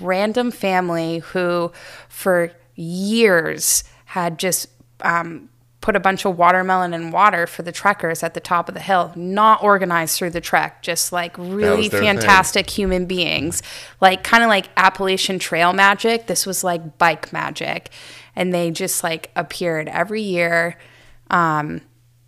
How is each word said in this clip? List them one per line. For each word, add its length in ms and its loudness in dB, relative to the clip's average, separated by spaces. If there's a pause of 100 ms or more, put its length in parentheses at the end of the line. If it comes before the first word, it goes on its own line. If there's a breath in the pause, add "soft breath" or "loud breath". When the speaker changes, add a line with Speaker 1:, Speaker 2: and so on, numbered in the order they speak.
Speaker 1:
random 500 -2
family 680 -2
who 520 -4 (380 loud breath)
for 420 0 (240)
years 1120 0 (220 soft breath)
had 300 -4
just, 300 -4 (320)
um, 480 -4 (320)
put 160 0
a 60 0
bunch 240 0
of 120 -2
watermelon 560 4
and 200 -6
water 340 4
for 140 -12
the 100 -10
trekkers 500 -2
at 120 -4
the 80 -10
top 260 -2
of 80 -10
the 60 -12
hill, 340 0
not 480 4
organized 540 2
through 120 -4
the 120 -6
trek, 400 -2
just, 320 -4
like, 240 -4
Speaker 2:
That 40 -12
was 100 -10
Speaker 1:
really 360 2
Speaker 2:
their 140 0
thing. 160 4
Speaker 1:
fantastic 520 4
human 360 0
beings, 560 -4 (400 loud breath)
like, 240 4
kinda 220 4
like 280 2
Appalachian 640 0
Trail 340 2
magic. 540 2
This 180 -2
was, 180 -4
like, 340 -4
bike 360 0
magic, 560 -8 (440 loud breath)
and 200 -2
they 180 0
just, 320 -4
like, 320 -6
appeared 540 -4
every 320 -2
year. 560 0 (520 soft breath)
Um, 520 0 (460)